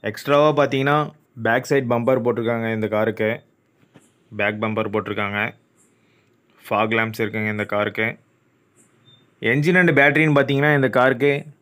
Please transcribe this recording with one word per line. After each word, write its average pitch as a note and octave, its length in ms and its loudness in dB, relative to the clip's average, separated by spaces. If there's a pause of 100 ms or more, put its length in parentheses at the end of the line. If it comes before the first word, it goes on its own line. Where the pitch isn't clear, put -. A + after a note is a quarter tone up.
எக்ஸ்ட்ராவா C#3+ 600 2
பார்த்தீங்கன்னா, C#3 480 0 (320)
பேக் A#2 260 0
சைடு C3+ 180 0
பம்பர் A#2+ 340 0
போட்டிருக்காங்க A2+ 520 -2
இந்த G#2+ 140 -4
காருக்கு. A2 540 -2 (960)
பேக் G#2+ 240 -4
பம்பர் A2 280 -4
போட்டிருக்காங்க. G#2 640 -4 (1160)
ஃபாக் A2 240 0
லேம்ப்ஸ் A2+ 280 -2
இருக்குங்க G#2+ 300 -4
இந்த G#2 140 -4
காருக்கு. G#2 520 -4 (1200)
என்ஜின் D3 380 2
and E3+ 120 4
பேட்டரின்னு D3 440 4
பார்த்தீங்கன்னா, C#3+ 400 2
இந்த C3 140 2
காருக்கு C3 560 2 (160)